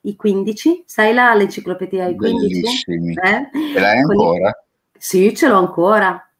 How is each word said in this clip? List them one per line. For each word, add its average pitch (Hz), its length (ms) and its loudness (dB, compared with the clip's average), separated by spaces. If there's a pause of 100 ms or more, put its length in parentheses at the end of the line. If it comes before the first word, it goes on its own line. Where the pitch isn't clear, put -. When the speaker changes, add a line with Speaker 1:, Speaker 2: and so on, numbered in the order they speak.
Speaker 1:
i 202 160 -8
quindici, 214 680 -2
sai 220 280 0
la, 247 200 4
l'enciclopedia 190 720 -2
ai 180 120 -4
quindici? 101 420 -2 (260)
Speaker 2:
Bellissimi. - 300 -4
Speaker 1:
Eh? 208 340 -2 (240)
Speaker 2:
Ce - 60 0
l'hai 107 240 2
Speaker 1:
Con 104 120 2
i 101 40 2
Speaker 2:
ancora? 87 440 0 (340)
Speaker 1:
Sì, 190 380 2
ce 320 120 2
l'ho 208 100 4
ancora. 185 720 0 (100)